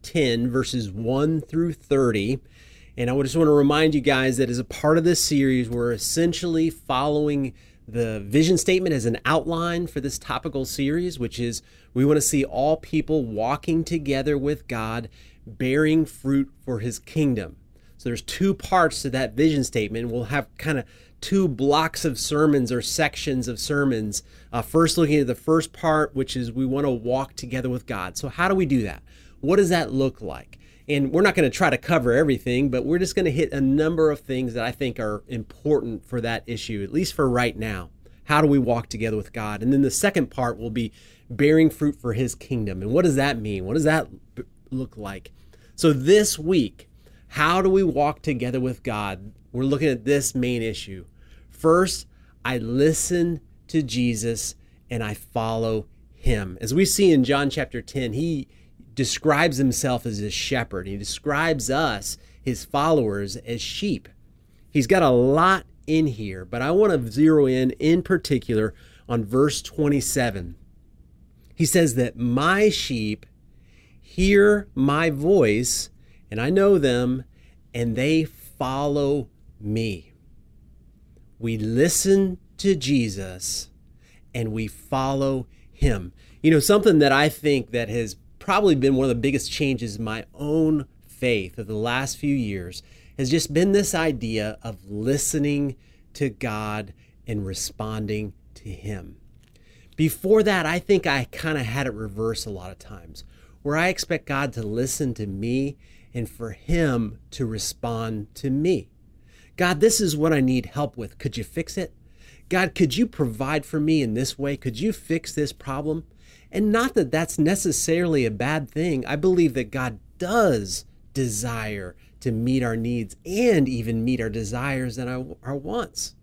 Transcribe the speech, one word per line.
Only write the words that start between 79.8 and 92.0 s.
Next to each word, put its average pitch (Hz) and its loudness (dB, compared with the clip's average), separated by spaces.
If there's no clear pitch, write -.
We 117 -4
listen 170 2
to 196 2
Jesus, 107 -4
and 113 -4
we 110 -4
follow 135 -2
him. 92 0
You 156 6
know, 156 8
something 202 6
that 143 6
I 143 4
think 143 -2
that 117 -4
has 113 -4
probably 196 2
been 135 4
one 131 2
of 131 2
the 120 2
biggest 131 -2
changes 120 -2
in 113 -8
my 110 -8
own 151 0
faith 113 -2
of 101 -10
the 107 -6
last 120 -4